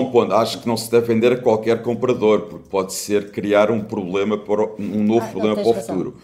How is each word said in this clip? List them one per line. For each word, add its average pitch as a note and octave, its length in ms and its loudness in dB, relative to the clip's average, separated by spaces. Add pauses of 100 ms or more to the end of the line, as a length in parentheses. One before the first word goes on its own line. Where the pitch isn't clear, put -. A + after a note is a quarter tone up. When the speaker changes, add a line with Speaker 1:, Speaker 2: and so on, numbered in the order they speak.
Speaker 1:
um B2 100 0
ponto. G#2+ 220 4
Acho A2 300 0
que - 40 -16
não A#2 120 0
se - 120 -8
deve A#2 220 4
vender A2+ 200 4
a B2+ 40 2
qualquer A2+ 460 0
comprador, A2+ 640 0
porque - 240 -18
pode F#2+ 240 -4
ser G2+ 380 -4
criar G2+ 380 2
um A2 140 -2
problema G2+ 540 -2
para G#2 240 -2
o, - 160 -6
um G2+ 260 -2
novo A2+ 160 4
Speaker 2:
Ah, A2 60 -2
não, - 60 -10
Speaker 1:
problema G#2+ 240 0
Speaker 2:
tens G2+ 80 -2
Speaker 1:
para - 60 4
o - 40 2
Speaker 2:
razão. F#2+ 220 -6
Speaker 1:
futuro. D2+ 280 -6